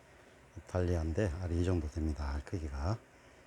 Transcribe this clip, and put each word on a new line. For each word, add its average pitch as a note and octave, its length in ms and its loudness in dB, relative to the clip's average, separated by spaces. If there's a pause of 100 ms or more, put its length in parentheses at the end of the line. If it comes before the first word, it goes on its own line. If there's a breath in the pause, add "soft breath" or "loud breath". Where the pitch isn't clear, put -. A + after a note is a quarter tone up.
(560)
이탈리아인데 F2 720 2 (120)
알이 E2+ 180 0
이 F2 40 4
정도 F2 220 2
됩니다, D2 480 -2
알 D2 100 -4
크기가. D#2+ 540 -2 (480 soft breath)